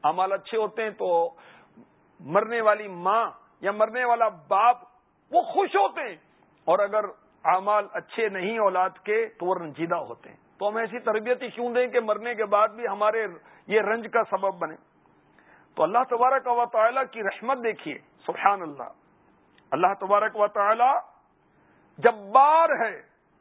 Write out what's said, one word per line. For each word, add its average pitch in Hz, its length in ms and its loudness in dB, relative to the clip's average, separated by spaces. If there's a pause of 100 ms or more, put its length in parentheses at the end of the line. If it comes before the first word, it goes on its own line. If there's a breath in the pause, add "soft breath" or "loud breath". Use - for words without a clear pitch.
اعمال 180 280 0
اچھے 196 260 -6
ہوتے 220 260 -4
ہیں 220 60 -4
تو 170 440 -2 (840 soft breath)
مرنے 214 420 -2
والی 214 260 2
ماں 190 440 -2 (300)
یا 190 100 -2
مرنے 220 340 -2
والا 233 220 2
باپ 202 500 0 (540)
وہ 330 100 2
خوش 381 340 -2
ہوتے 381 260 0
ہیں، 220 140 -8 (500)
اور 185 140 2
اگر 208 240 0 (420)
اعمال 196 480 2
اچھے 208 360 -4
نہیں 196 300 -6
اولاد 185 300 2
کے 214 360 -4
تو 214 200 -10
وہ 185 100 0
رنجیدہ 170 400 -6
ہوتے 135 340 -10
ہیں۔ - 80 -20 (200)
تو 202 100 -4
ہم 208 80 -4
ایسی 226 240 -6
تربیت 226 420 -2
ہی 247 80 -8
کیوں 240 240 -6
دیں 247 140 2
کہ 247 120 2
مرنے 220 360 -4
کے 214 100 -2
بعد 208 220 4
بھی 220 200 -6
ہمارے 214 400 0 (400 soft breath)
یہ 214 140 4
رنج 214 320 -2
کا 233 60 4 (120)
سبب 190 240 -2
بنے؟ 160 200 -8 (1000 soft breath)
تو - 80 2
اللہ 185 140 2 (120)
تبارک 254 380 2
و 240 180 2
تعالیٰ 233 460 2
کی 226 120 -8
رحمت 226 400 -4
دیکھیے، 202 340 -6 (300)
سبحان 190 340 0
اللہ۔ 147 280 -12 (840)
اللہ 190 280 2
تبارک 208 360 2
و 208 120 2
تعالیٰ 220 520 2 (960 soft breath)
جبار 254 720 4
ہے، 226 320 -4 (400)